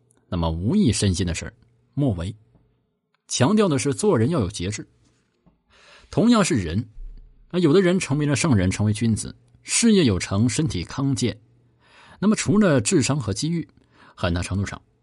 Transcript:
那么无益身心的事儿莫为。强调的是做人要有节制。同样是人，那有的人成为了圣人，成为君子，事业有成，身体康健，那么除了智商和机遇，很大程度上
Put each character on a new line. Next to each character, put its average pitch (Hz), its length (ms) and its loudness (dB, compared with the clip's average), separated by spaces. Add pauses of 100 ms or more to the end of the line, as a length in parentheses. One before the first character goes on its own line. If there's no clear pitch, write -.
(280)
那 - 80 -8
么 82 140 -2
无 87 260 -2
益 196 160 4
身 101 220 2
心 87 100 -2
的 85 120 -2
事 - 100 -10
儿 - 80 -14 (400)
莫 139 220 0
为。 87 200 -8 (920)
强 156 280 2
调 214 120 4
的 147 100 0
是 139 160 -2
做 185 240 2
人 117 140 2
要 170 80 -2
有 90 100 -2
节 87 220 -6
制。 - 180 -12 (1200)
同 208 220 2
样 220 120 4
是 170 120 0
人， 95 340 -2 (640)
那 170 80 -2
有 165 120 4
的 180 80 6
人 185 200 2
成 - 180 -2
为 151 80 0
了 147 100 0
圣 147 200 0
人， 92 160 2
成 104 160 -2
为 107 40 2
君 110 240 0
子， - 200 -10 (300)
事 - 280 2
业 185 100 4
有 98 160 2
成， 107 300 0
身 156 180 -2
体 90 160 -6
康 139 320 -4
健， 117 240 -4 (800)
那 185 80 0
么 214 80 4
除 - 220 0
了 165 240 4
智 151 200 0
商 135 160 0
和 107 160 -4
机 - 160 -4
遇， 170 160 -4 (480)
很 87 200 -4
大 87 100 -2
程 90 140 -6
度 101 80 -2
上 - 160 -14 (220)